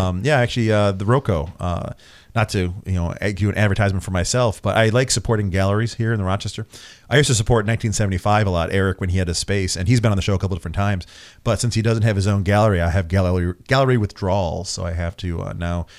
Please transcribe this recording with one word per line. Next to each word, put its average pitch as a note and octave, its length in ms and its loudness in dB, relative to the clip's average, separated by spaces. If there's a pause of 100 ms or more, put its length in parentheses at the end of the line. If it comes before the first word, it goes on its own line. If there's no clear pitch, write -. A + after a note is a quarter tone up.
Um, F2+ 180 -2
yeah, D3 140 4
actually, A#2 340 0
uh, G#2 180 4
the G2 140 -6
Roco. G2 520 0
Uh, F2 340 -4 (420)
not A2 160 0
to, F2+ 240 -2 (120)
you F#2+ 100 -2
know, F2 260 -2
a-, G2+ 100 0
do G2+ 180 -2
an - 80 -2
advertisement G2 460 2
for - 80 -8
myself, G2+ 500 0
but G2 140 -2
I A2 140 4
like B2 200 2
supporting G#2 400 0
galleries G2 440 0
here A2+ 180 -2
in A#2 80 0
the F#2+ 60 -2
Rochester. G2 420 -6 (420)
I A#2+ 60 2
used C3+ 120 6
to C3 80 2
support A2 300 2
nineteen A2 280 0
seventy-five G#2 520 2
a G2+ 40 0
lot, E2 240 0
Eric, F#2+ 260 0
when F#2 100 -2
he F#2 100 0
had F2 100 0
his E2+ 80 -2
space, G2 400 -2
and F2+ 100 -2
he's A#2+ 140 4
been A2+ 100 2
on G2+ 60 0
the F#2+ 40 0
show G2+ 120 0
a F#2+ 40 2
couple F#2 200 -2
different E2 180 -10
times. G2+ 320 -2 (380)
But A2+ 160 0
since A#2 140 0
he A2+ 60 2
doesn't A2 220 2
have G#2+ 140 2
his F#2+ 100 0
own G2 160 2
gallery, G2+ 380 4
I E2+ 80 2
have F2+ 180 0
gallery, F2+ 460 2 (160)
gallery C3 260 2
withdrawals, F#2 720 -2
so - 140 -8
I F2 80 -4
have E2+ 260 -4
to, E2+ 260 -6
uh, G1+ 100 -8
now F2 320 -4 (140)